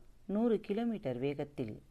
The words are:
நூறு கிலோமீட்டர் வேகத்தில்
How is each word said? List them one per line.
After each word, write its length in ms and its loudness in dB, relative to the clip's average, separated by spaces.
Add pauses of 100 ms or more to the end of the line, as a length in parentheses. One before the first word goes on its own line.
(260)
நூறு 340 4
கிலோமீட்டர் 580 -2
வேகத்தில் 720 -4